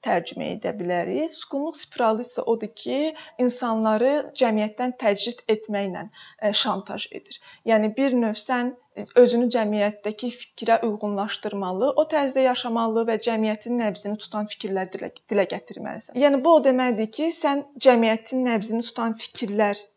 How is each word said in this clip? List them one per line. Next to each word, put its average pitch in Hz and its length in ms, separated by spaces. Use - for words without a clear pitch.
tərcümə 175 500
edə - 240
bilərik. 180 540
Susqunluq 294 440
spiralı 226 460
isə - 240
odur 220 240
ki, 285 440
insanları 240 960
cəmiyyətdən 226 640
təcrid 220 480
etməklə, 202 600
ə, 202 80
şantaj - 640
edir. - 240
Yəni 220 300
bir 262 180
növ 226 240
sən, 247 380
ə, 208 220
özünü 240 400
cəmiyyətdəki 214 800
fikrə - 480
uyğunlaşdırmalı, 208 1120
o 311 160
tərzdə 269 320
yaşamalı 226 640
və 226 160
cəmiyyətin 220 560
nəbzini 208 400
tutan 214 320
fikirlər 190 400
dilə, - 220
dilə 202 180
gətirməlisən. - 680
Yəni 277 240
bu 330 160
o - 20
deməkdir 254 480
ki, 320 240
sən 285 300
cəmiyyətin 233 720
nəbzini 226 340
tutan 226 320
fikirlər 202 640